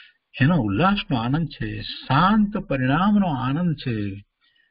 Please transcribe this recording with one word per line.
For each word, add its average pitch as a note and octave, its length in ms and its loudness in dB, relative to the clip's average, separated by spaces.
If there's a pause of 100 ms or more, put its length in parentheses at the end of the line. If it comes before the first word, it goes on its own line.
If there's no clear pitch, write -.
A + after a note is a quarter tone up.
(400)
એનો D#3 160 4
ઉલ્લાસનો C#3 600 0
આનંદ C3+ 320 0
છે, G#2 340 -8
શાંત G3+ 720 2
પરિણામનો F3 720 2
આનંદ C#3+ 500 -2 (100)
છે. G2+ 380 -6 (460)